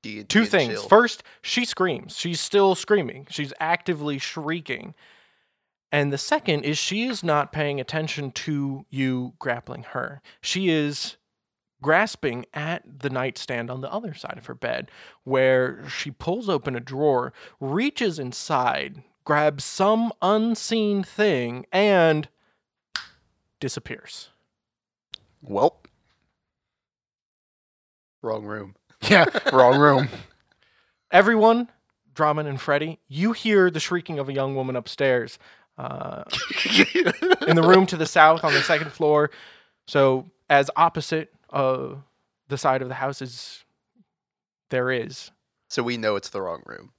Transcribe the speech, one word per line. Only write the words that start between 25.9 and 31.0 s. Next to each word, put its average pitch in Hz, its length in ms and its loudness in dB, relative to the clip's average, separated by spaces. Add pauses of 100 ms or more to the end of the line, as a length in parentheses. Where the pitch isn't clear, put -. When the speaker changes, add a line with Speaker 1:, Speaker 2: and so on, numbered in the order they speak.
Speaker 1:
Wrong 110 220 -6
room. 104 300 -12 (340)
Speaker 3:
Yeah, 185 160 8 (280)
wrong 131 260 8
room. 143 300 4 (520)
<laughs> - 500 -20